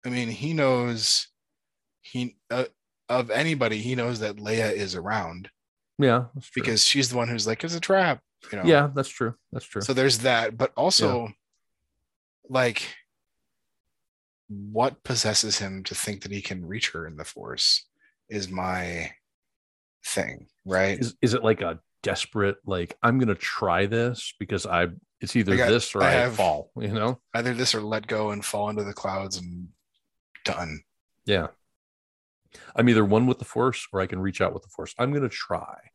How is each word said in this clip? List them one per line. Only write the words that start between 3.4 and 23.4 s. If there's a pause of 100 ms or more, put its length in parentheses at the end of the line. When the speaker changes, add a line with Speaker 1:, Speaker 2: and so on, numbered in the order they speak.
Speaker 1:
he
knows
that
Leia
is
around. (500)
Speaker 2:
Yeah,
that's
true.
Speaker 1:
Because
she's
the
one
who's
like,
"It's
a
trap," (300)
you
know?
Speaker 2:
Yeah,
that's
true. (160)
That's
true.
Speaker 1:
So
there's
that,
but
also,
Speaker 2:
Yeah. (1160)
Speaker 1:
like, (1500)
what
possesses
him
to
think
that
he
can
reach
her
in
the
Force (440)
is
my (960)
thing, (180)
right?
Speaker 2:
Is,
is
it,
like,
a (240)
desperate,
like,
"I'm
gonna
try